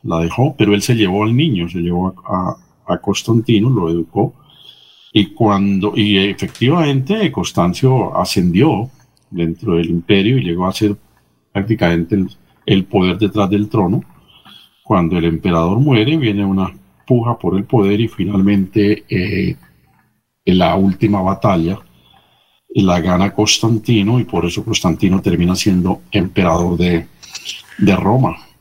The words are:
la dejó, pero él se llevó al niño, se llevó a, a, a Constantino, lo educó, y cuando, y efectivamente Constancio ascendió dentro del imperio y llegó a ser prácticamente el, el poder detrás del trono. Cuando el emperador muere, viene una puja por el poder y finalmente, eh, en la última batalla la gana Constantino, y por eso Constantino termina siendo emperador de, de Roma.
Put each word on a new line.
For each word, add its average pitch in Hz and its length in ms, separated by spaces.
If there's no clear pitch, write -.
la - 180
dejó, 120 360
pero 101 180
él 101 80
se 123 140
llevó 101 280
al 113 120
niño, 110 320
se 90 120
llevó 87 280
a, 90 300
a, 90 60
a - 40
Constantino, 113 720
lo 95 200
educó, 85 440
y 104 220
cuando, 101 600
y 104 240
efectivamente 139 1120
Constancio 95 880
ascendió 98 720
dentro 85 460
del 85 140
imperio 98 480
y 104 40
llegó 90 240
a 95 60
ser 104 240
prácticamente 98 640
el, 95 120
el 95 200
poder 92 320
detrás 101 320
del 104 180
trono. 104 340
Cuando 90 360
el 82 80
emperador 85 520
muere, 139 380
viene 104 280
una 95 280
puja 120 320
por 90 200
el 98 60
poder 104 360
y 113 80
finalmente, 101 1000
eh, 92 480
en 92 140
la 85 180
última 98 440
batalla 92 580
la 90 260
gana 90 340
Constantino, 110 840
y 117 60
por 87 220
eso - 180
Constantino 92 560
termina 87 340
siendo 92 460
emperador 87 680
de, 87 280
de 98 200
Roma. 117 380